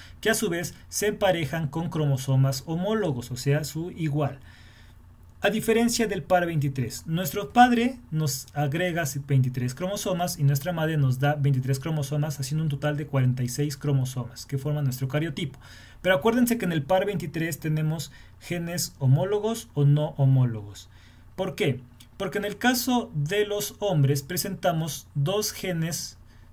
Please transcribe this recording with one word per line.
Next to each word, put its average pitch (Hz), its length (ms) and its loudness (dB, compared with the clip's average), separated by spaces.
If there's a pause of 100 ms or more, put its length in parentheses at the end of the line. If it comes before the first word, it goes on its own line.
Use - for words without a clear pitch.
(220)
que 208 80 2
a 220 40 6
su 220 140 -2
vez 175 260 -4 (140)
se - 200 -2
emparejan 170 600 0
con 170 220 -4
cromosomas 135 760 2
homólogos, 175 680 -2
o 123 60 -8
sea, 143 280 0
su 165 260 -8
igual. 147 480 -2 (1040)
A 202 80 2
diferencia 226 560 2
del 190 160 -4
par 175 240 4
veintitrés, 139 600 -2
nuestro 185 460 -4
padre 247 460 6 (120)
nos 156 440 -2
agrega 160 500 0 (220)
veintitrés 127 480 2
cromosomas 180 640 -2
y 147 60 0
nuestra 143 280 2
madre 160 240 0
nos 131 220 2
da 143 160 2
veintitrés 135 460 0
cromosomas, 151 580 -2
haciendo 147 240 -4
un 156 80 0
total 147 260 -2
de 147 100 -6
cuarenta 127 360 2
y 117 60 -2
seis 147 280 -2
cromosomas 127 720 -2
que 135 120 -4
forman 147 260 -2
nuestro 131 240 -2
cariotipo. 151 500 -4 (440)
Pero 185 120 4
acuérdense 233 420 2
que 190 100 -2
en 175 60 0
el 156 100 0
par 190 220 2
veintitrés 170 540 -4
tenemos 156 540 -2 (260)
genes 175 600 -6
homólogos 196 760 2
o 143 100 2
no 151 340 4
homólogos. 120 720 0 (480)
¿Por 185 180 -4
qué? 147 260 0 (380)
Porque 196 180 -4
en 202 80 -4
el 208 140 -6
caso 247 560 2
de 190 320 0
los 202 320 -4
hombres 147 440 2
presentamos 175 920 -2
dos 196 380 0
genes 170 640 -4 (340)